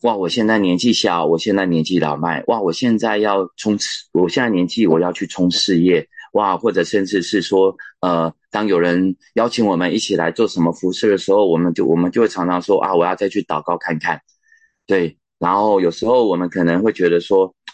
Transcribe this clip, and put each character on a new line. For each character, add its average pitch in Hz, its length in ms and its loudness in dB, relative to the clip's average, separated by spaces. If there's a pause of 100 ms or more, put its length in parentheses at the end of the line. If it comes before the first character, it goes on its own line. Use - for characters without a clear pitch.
，“哇！ 113 140 0
我 90 100 -2
现 110 180 0
在 110 140 2
年 90 180 2
纪 120 140 2
小， 87 340 0
我 80 140 2
现 98 160 -2
在 98 100 0
年 85 160 0
纪 87 160 -2
老 76 200 -2
迈， 80 300 -4
哇！ 113 120 0
我 87 140 -2
现 117 240 0
在 107 200 -2
要 101 380 0
冲 104 220 -2
刺， - 100 -8 (240)
我 87 160 2
现 127 160 -2
在 120 60 0
年 90 180 0
纪 110 180 -2
我 80 140 4
要 90 140 0
去 92 120 -8
冲 90 240 -2
事 87 300 0
业。” 85 260 2 (280)
哇！ 98 240 0
或 117 120 -2
者 90 140 0
甚 98 220 -2
至 95 160 -2
是 92 200 -2
说， 95 320 2 (280)
呃， 82 340 -2 (160)
当 107 160 -2
有 92 100 2
人 90 380 0 (200)
邀 113 120 2
请 117 180 -2
我 92 120 2
们 90 160 -2
一 104 40 -2
起 101 200 -2
来 82 120 0
做 110 160 0
什 - 140 -4
么 85 140 2
服 92 180 -4
事 107 180 0
的 98 80 4
时 95 140 -2
候， 101 180 4
我 82 60 2
们 85 180 0
就， 92 120 -2
我 82 100 2
们 87 160 0
就 117 80 -2
会 113 80 4
常 90 180 -4
常 90 160 -2
说 98 220 2
，“啊， 95 100 -2
我 85 120 2
要 92 100 -2
再 98 140 -4
去 101 140 -4
祷 78 200 -6
告 85 140 -4
看 82 200 -6
看。” 82 220 -4 (640)
对， 90 320 0 (220)
然 90 160 0
后 104 240 2
有 90 100 2
时 - 160 -4
候 120 220 4
我 87 80 0
们 87 140 -2
可 90 160 -2
能 85 160 2
会 110 100 2
觉 90 160 0
得 85 140 2
说 95 340 0 (180)